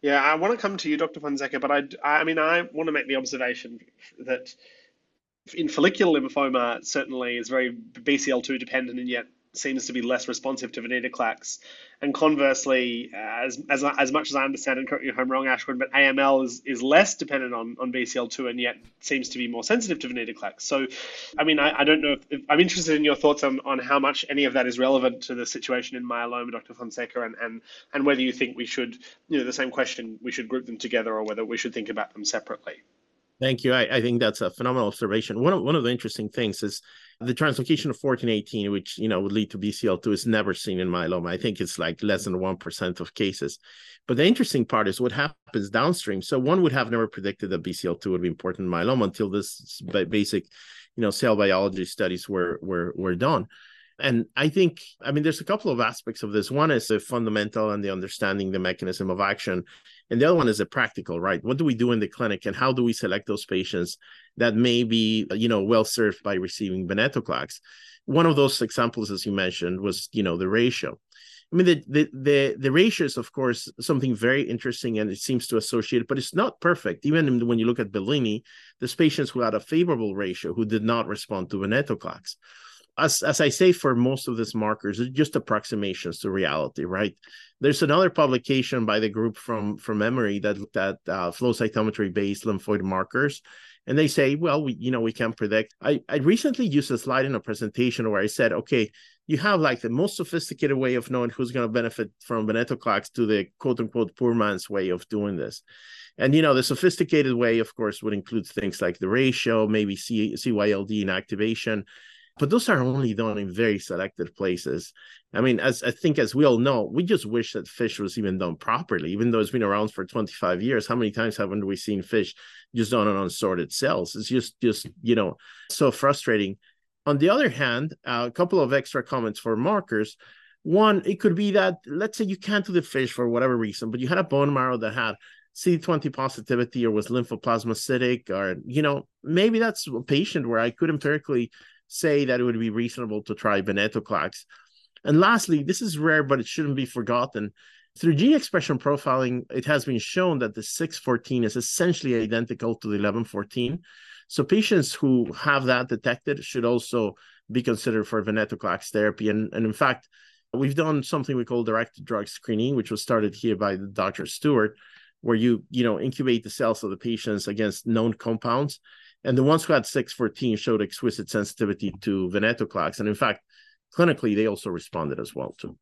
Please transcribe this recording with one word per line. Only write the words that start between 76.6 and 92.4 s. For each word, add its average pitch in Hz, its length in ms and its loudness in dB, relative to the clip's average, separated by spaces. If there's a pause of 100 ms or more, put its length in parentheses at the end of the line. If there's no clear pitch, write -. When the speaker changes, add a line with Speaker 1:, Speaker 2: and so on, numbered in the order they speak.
Speaker 2:
perfect. 143 460 0
Even 143 420 2
when 117 100 2
you 110 60 2
look 120 160 0
at 104 120 -4
Bellini, 110 520 -2 (340)
there's 127 160 -6
patients 156 360 2
who 127 100 -4
had 110 140 0
a 107 60 0
favorable 147 540 0
ratio 92 380 -4
who 110 140 0
did 107 160 0
not 117 240 0
respond 95 440 -6
to 104 60 -6
venetoclax. 104 800 -4 (600)
As, 151 240 0
as 151 200 0
I 143 80 4
say, 185 220 6
for 139 220 2
most 127 320 0
of 120 120 -4
these 110 160 -4
markers, 107 440 -2
it's 127 160 -4
just 151 220 2
approximations 101 840 -4
to 104 100 -4
reality, 78 560 -2
right? 92 280 -2 (460)
There's 143 220 4
another 165 260 4
publication 131 800 2
by 107 140 2
the 107 100 0
group 110 260 -2
from, 104 400 -6
from 107 240 -4
Emory 110 380 0
that 101 180 -2
looked 101 220 -6
at, 98 180 0 (100)
uh, 90 240 -2
flow 123 220 0
cytometry-based 104 920 -2